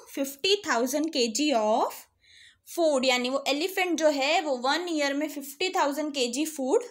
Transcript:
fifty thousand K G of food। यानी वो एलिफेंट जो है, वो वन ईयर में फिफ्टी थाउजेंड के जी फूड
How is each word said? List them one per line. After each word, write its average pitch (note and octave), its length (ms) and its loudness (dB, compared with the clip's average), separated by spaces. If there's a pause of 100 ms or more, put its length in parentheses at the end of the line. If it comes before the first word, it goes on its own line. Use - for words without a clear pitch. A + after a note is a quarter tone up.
(140)
fifty D4 420 0 (100)
thousand C#4 460 0
K B3 160 2
G C#4 240 0
of A3+ 400 2 (800)
food। D4+ 300 2
यानी B3 240 2
वो C4+ 200 -2
एलिफेंट F4 500 0
जो D#4 100 4
है, D4 320 2
वो D4+ 160 0
वन C#4+ 340 0
ईयर C#4+ 240 0
में D4+ 140 -2
फिफ्टी D4+ 400 -6
थाउजेंड D4+ 460 0
के C4 120 0
जी A#3+ 200 -2
फूड D#4 440 0